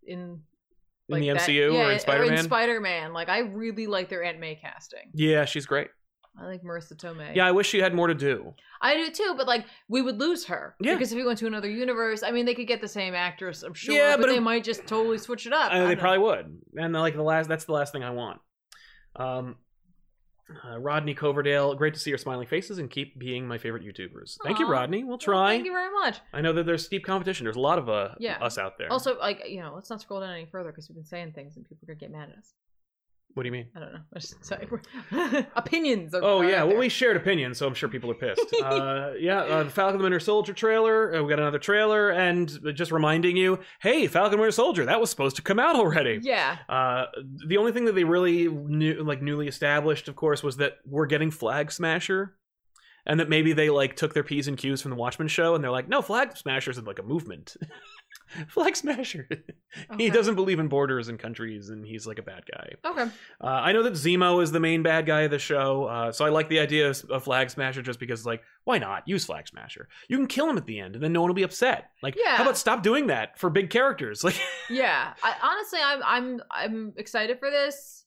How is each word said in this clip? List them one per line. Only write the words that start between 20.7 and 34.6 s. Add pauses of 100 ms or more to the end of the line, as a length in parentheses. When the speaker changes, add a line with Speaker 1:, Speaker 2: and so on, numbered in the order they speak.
Speaker 2:
Rodney
Coverdale,
great
to
see
your
smiling
faces
and
keep
being
my
favorite
YouTubers.
Thank
you,
Speaker 1:
Aw.
Speaker 2:
Rodney.
We'll
Speaker 1:
Well,
Speaker 2:
try.
Speaker 1:
thank
you
very
much. (160)
Speaker 2:
I
know
that
there's
steep
competition.
There's
a
lot
of,
uh,
Speaker 1:
Yeah.
Speaker 2:
us
out
there.
Speaker 1:
Also,
like,
you
know,
let's
not
scroll
down
any
further
'cause
we've
been
saying
things
and
people
are
gonna
get
mad
at
us. (800)
Speaker 2:
What
do
you
mean?
Speaker 1:
I
don't
know. (120)
I
just,
sorry. (420)